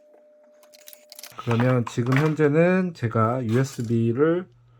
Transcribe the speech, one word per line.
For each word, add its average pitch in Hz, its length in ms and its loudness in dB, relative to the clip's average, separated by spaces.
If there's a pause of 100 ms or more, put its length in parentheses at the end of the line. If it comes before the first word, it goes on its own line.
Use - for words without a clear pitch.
(1400)
그러면 120 480 0
지금 127 300 -2
현재는 160 760 2
제가 117 500 -2
유에스비를, 123 1040 0 (320)